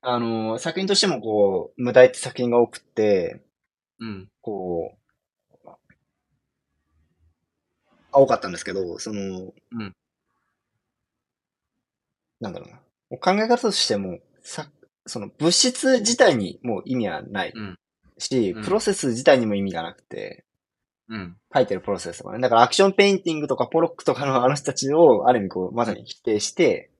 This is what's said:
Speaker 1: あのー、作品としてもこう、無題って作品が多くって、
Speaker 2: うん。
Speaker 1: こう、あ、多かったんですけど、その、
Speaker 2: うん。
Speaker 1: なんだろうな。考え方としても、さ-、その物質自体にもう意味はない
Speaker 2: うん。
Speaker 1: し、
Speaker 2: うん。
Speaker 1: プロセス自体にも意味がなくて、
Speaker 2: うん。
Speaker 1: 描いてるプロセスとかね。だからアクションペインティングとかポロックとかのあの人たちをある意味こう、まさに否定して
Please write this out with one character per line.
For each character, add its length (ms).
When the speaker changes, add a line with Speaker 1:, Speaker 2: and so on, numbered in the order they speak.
Speaker 1:
あ 160
の 380
ー、 20
作 200
品 80
と 80
し 60
て 60
も 160
こ 540
う、 60
無 120
題 140
っ 20
て 80
作 180
品 140
が 80
多 100
く 80
っ 40
て、 600
Speaker 2:
う 60
ん。 220
Speaker 1:
こ 520
う、 40
あ、 60
多 80
か 80
っ 60
た 80
ん 40
で 60
す 60
け 100
ど、 240
そ 160
の、 400
Speaker 2:
う 100
ん。 140
Speaker 1:
な 100
ん 20
だ 80
ろ 60
う 40
な。 80
考 120
え 60
方 140
と 100
し 160
て 80
も、 240
さ-、 280
そ 120
の 200
物 120
質 500
自 180
体 180
に 260
も 180
う 40
意 120
味 120
は 140
な 240
い 80
Speaker 2:
う 60
ん。 180
Speaker 1:
し、 340
Speaker 2:
う 80
ん。 20
Speaker 1:
プ 80
ロ 100
セ 120
ス 160
自 160
体 140
に 80
も 80
意 80
味 100
が 100
な 120
く 80
て、 420
Speaker 2:
う 80
ん。 220
Speaker 1:
描 120
い 40
て 80
る 60
プ 100
ロ 80
セ 140
ス 60
と 60
か 100
ね。 60
だ 100
か 60
ら 60
ア 60
ク 60
シ 80
ョ 60
ン 40
ペ 160
イ 60
ン 80
テ 80
ィ 60
ン 40
グ 80
と 80
か 100
ポ 140
ロ 80
ッ 60
ク 100
と 100
か 120
の 180
あ 40
の 60
人 120
た 80
ち 180
を 340
あ 60
る 60
意 60
味 40
こ 240
う、 20
ま 120
さ 80
に 100
否 160
定 180
し 140
て 480